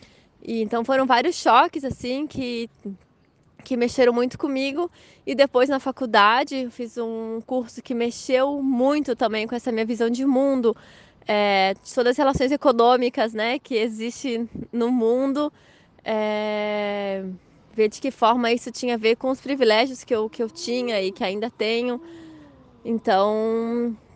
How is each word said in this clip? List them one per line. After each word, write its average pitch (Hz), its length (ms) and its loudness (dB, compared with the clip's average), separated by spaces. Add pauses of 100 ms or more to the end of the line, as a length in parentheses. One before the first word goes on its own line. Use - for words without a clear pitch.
(440)
E 226 160 -4
então 226 240 -2
foram 262 220 2
vários 247 300 2
choques, 285 480 4
assim, 262 420 -4
que, 240 420 -6 (960)
que 262 120 -4
mexeram 240 360 2
muito 240 240 -2
comigo. 277 540 -4 (360)
E - 80 -4
depois 262 360 4
na 269 100 0
faculdade 247 840 2
eu 240 60 -8
fiz 233 280 -10
um 226 480 -6
curso 247 360 -6
que - 120 -8
mexeu 262 680 -2
muito 269 540 0
também 220 300 -2
com 233 80 -6
essa 240 180 -4
minha 220 140 0
visão 233 240 0
de 254 160 -2
mundo, 262 500 2 (500)
é, 196 560 2
de - 120 -18
todas 247 160 2
as 262 80 0
relações 269 340 2
econômicas, 240 800 2
né, 226 260 -2
que - 160 -8
existe 226 720 -4 (240)
no 233 220 0
mundo. 262 580 2 (540)
É, 208 1200 -4 (480)
ver 220 160 2
de - 120 -6
que 269 100 -4
forma 233 420 2
isso 240 180 -4
tinha 240 240 -4
a 226 40 -4
ver 226 180 2
com 262 140 -4
os 269 100 -4
privilégios 247 640 2
que 254 100 0
eu, 220 140 0
que 226 140 -6
eu 220 80 -4
tinha 240 500 -4
e 190 100 -2
que 208 140 -8
ainda 208 260 -4
tenho. 233 500 -2 (840)
Então, 226 1120 0 (200)